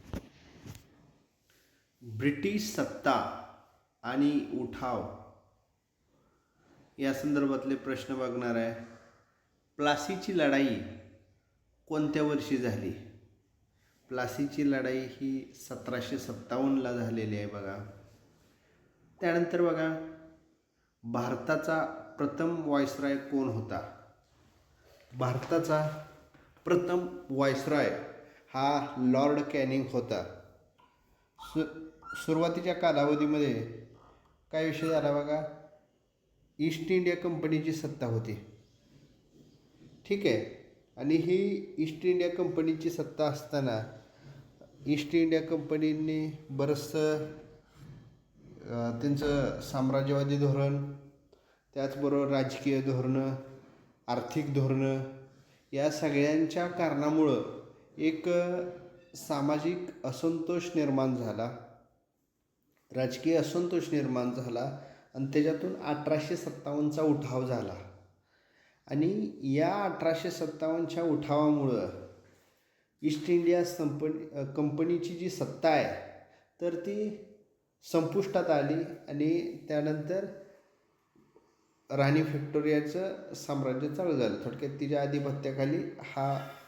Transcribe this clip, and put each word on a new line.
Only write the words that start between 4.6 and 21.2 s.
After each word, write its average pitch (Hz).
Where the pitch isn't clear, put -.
उठाव 117
या 135
संदर्भातले 135
प्रश्न 131
बघणार 123
आहे. 113
प्लासीची 170
लढाई 139
कोणत्या 151
वर्षी 143
झाली? 104
प्लासीची 139
लढाई 131
ही 131
सतराशे 123
सत्तावन्नला 127
झालेली 113
आहे 104
बघा. 101
त्यानंतर 175
बघा, 160
भारताचा 131